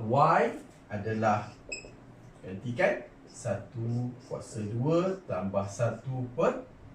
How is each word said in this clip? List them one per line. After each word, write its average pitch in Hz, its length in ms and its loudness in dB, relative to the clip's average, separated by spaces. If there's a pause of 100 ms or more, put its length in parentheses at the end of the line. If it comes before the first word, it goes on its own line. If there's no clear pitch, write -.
(100)
y 156 480 6 (320)
adalah, 107 580 0 (920)
gantikan, 117 580 0 (300)
satu 117 800 -4 (160)
kuasa - 380 -8
dua 165 580 2
tambah 98 400 -2
satu 123 720 -2
per 233 320 2 (260)